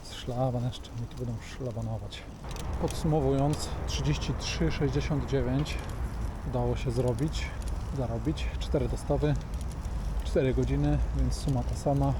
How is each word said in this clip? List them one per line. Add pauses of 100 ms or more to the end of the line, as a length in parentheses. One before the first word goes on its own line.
(120)
Szlaban
jeszcze,
mi
tu
będą (240)
szlabanować. (580)
Podsumowując, (180)
trzydzieści
trzy
sześćdziesiąt
dziewięć (720)
udało
się
zrobić, (520)
zarobić. (140)
Cztery
dostawy, (920)
cztery
godziny, (200)
więc
suma
ta
sama.